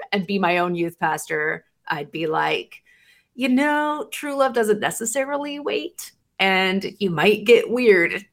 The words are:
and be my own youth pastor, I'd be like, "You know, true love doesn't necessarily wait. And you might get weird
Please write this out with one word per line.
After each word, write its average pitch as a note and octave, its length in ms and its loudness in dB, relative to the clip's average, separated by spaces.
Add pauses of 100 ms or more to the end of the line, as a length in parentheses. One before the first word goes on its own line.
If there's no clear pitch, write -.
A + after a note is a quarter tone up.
(120)
and G3 140 -2
be G3+ 120 -2
my F3+ 200 2
own F3 160 0
youth E3+ 240 -4
pastor, D#3 680 -4 (240)
I'd D3 220 -6
be D#3+ 160 -4
like, D#3 560 -2 (520)
"You C4 140 -2
know, D4 640 0
true C#4+ 240 -8
love C4 180 2
doesn't G#3+ 260 2
necessarily C#4 800 -4
wait. - 540 -8 (260)
And F#3+ 600 0
you G3 120 0
might G3+ 360 2
get A3+ 240 6
weird G3+ 640 2